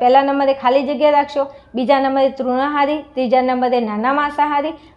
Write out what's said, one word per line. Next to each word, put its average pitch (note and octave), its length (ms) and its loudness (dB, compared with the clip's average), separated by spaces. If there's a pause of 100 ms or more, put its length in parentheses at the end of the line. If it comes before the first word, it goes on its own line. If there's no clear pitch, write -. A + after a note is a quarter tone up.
પહેલા B3+ 220 4
નંબરે C#4 320 0
ખાલી C4+ 280 0
જગ્યા C#4+ 280 0
રાખશો, C#4+ 360 0 (280)
બીજા C4 260 2
નંબરે C4+ 280 0
તૃણાહારી, C#4 680 -2
ત્રીજા C4 440 -2
નંબરે B3+ 380 0
નાના A3 320 -2
માંસાહારી D4 580 -2 (260)